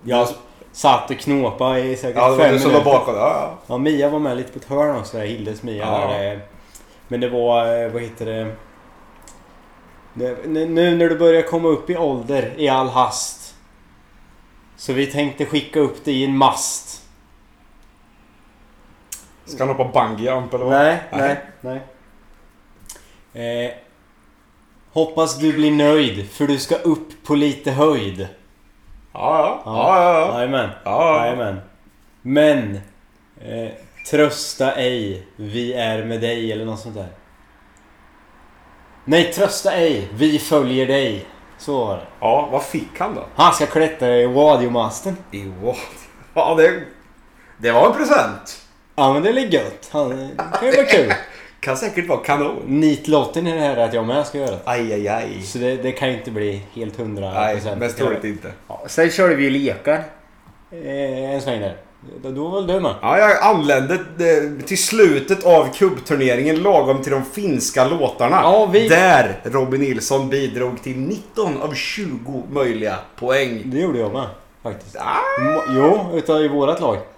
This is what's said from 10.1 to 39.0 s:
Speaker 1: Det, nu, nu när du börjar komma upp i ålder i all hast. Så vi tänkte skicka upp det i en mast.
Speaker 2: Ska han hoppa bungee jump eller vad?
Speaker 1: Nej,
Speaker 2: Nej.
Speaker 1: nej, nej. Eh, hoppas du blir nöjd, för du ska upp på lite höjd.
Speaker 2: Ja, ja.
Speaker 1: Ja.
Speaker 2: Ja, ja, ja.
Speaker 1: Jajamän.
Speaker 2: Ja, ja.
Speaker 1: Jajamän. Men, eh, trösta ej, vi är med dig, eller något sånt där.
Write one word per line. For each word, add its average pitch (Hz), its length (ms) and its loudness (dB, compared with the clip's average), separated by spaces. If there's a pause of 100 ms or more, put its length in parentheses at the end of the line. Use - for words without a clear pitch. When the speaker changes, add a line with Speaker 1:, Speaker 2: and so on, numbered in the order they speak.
Speaker 1:
Det, 123 220 -6 (100)
nu, 160 220 -2
nu 170 280 2
när 170 120 4
du 160 100 0
börjar 165 240 6
komma 165 260 0
upp 156 220 0
i 180 60 -2
ålder 135 600 -2
i 151 120 0
all 131 200 2
hast. - 680 -2 (1200)
Så - 160 -8
vi 135 140 0
tänkte 143 400 -4
skicka 151 340 -2
upp - 240 -2
det 147 80 -4
i 135 120 0
en 135 120 -2
mast. - 680 0 (2500)
Speaker 2:
Ska - 220 -6
han 135 100 -2
hoppa 123 320 2
bungee 113 260 -4
jump 123 200 -6
eller 127 100 -4
vad? 131 100 2
Speaker 1:
Nej, 151 220 4 (160)
Speaker 2:
Nej. 139 240 0 (240)
Speaker 1:
nej, 131 200 -10 (1500)
nej. 120 340 -6
Eh, 123 60 -8 (1200)
hoppas 160 460 0
du 151 140 2
blir 151 180 2
nöjd, 147 600 2
för 147 160 -2
du 143 120 0
ska - 180 -2
upp - 320 -2 (180)
på 151 80 0
lite 143 360 0
höjd. 110 580 0 (840)
Speaker 2:
Ja, 156 260 0
ja. 151 260 0
Speaker 1:
Ja. 110 100 -8
Speaker 2:
Ja, 175 280 4
ja, 175 180 4
ja. 180 140 0
Speaker 1:
Jajamän. 123 360 -2 (140)
Speaker 2:
Ja, 123 320 2
ja. 117 80 2
Speaker 1:
Jajamän. 117 360 -4 (640)
Men, 131 580 2 (600)
eh, 113 300 -10 (400)
trösta 147 640 0
ej, 113 520 -4 (100)
vi 117 360 -8
är 113 320 -4
med 113 160 -6
dig, 117 320 -4
eller 107 120 -6
något 110 160 -8
sånt 113 140 -14
där. 95 140 -12 (2000)